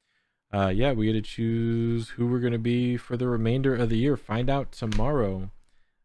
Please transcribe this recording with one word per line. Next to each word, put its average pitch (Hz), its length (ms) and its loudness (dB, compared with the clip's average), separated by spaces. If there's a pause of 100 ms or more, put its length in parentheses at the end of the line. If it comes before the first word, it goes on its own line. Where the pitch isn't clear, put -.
(500)
But, 101 80 -2
uh, 98 100 2
yeah, 120 240 2
we 110 140 0
get 110 60 4
to 110 100 0
choose 117 880 -2
who - 160 -4
we're 123 140 0
gonna 120 180 0
be 123 380 0
for 123 200 -8
the 127 120 -2
remainder 123 460 0
of 117 140 0
the 113 100 2
year. 135 180 2
Find 120 340 -2
out 139 220 -2
tomorrow, 107 800 0 (540)